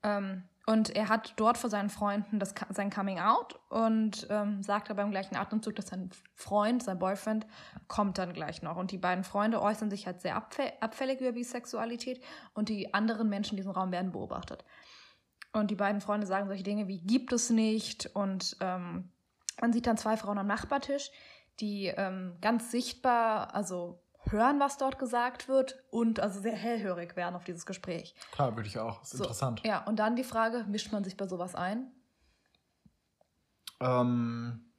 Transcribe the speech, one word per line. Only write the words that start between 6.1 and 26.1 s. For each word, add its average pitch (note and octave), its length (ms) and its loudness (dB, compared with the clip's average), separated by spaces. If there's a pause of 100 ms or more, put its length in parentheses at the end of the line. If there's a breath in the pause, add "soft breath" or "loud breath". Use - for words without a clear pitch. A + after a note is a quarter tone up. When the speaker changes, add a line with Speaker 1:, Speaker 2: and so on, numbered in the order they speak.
Speaker 1:
Freund, G#3+ 480 2
sein F#3+ 160 -2
Boyfriend, G3+ 480 0 (420 loud breath)
kommt G3+ 300 2
dann F3+ 160 -2
gleich D#3+ 260 -6
noch. E3+ 160 -4
Und F#3 160 -4
die F#3+ 60 -6
beiden F3+ 260 2
Freunde G#3+ 380 2
äußern G#3+ 260 2
sich G3+ 180 -6
halt F3+ 140 -8
sehr - 160 -2
abfä-, - 440 -4
abfällig C4 420 -2
über B3+ 100 2
Bisexualität A#3+ 880 -6 (300 loud breath)
und G#3+ 160 0
die G#3 240 -2
anderen A3 380 2
Menschen G3+ 220 -2
in G#3 40 -4
diesem G3 160 -4
Raum F#3 200 0
werden F3+ 200 -2
beobachtet. - 500 -8 (920 loud breath)
Und G#3 160 2
die G#3+ 40 2
beiden G3+ 280 2
Freunde G#3 240 0
sagen G3 220 0
solche F#3+ 160 -4
Dinge G#3 220 0
wie, F#3 140 -6
„Gibt B3 320 2
es A#3+ 160 2
nicht.“ A3 680 2
Und, F#3+ 460 -2
ähm, F3+ 500 -4 (520)
man A#3 100 4
sieht A#3+ 140 2
dann A3+ 100 4
zwei A3 220 2
Frauen G#3 180 -4
am G3 100 -2
Nachbartisch, C#4 640 -2 (500 loud breath)
die, G3+ 260 -4
ähm, F#3 560 -4
ganz A3+ 280 2
sichtbar, A#3 840 2
also F3+ 480 -4 (280)
hören, B3+ 300 6
was C#4 160 2
dort C4+ 220 0
gesagt B3 500 -2
wird C4 420 2
und A3+ 300 2